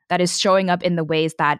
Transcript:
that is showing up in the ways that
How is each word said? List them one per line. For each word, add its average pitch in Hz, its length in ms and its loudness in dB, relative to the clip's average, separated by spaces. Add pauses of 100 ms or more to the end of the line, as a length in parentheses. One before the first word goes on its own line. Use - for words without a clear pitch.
that 180 120 -2
is 175 180 0
showing 190 320 2
up 175 140 0
in 180 100 0
the 165 80 -2
ways 160 360 -2
that 151 220 0